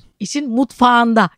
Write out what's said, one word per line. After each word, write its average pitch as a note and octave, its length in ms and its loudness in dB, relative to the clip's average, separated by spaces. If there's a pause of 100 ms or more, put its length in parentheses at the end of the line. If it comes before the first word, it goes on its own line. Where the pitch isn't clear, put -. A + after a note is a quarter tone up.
(200)
İşin C#4+ 300 -8
mutfağında, A#3 880 0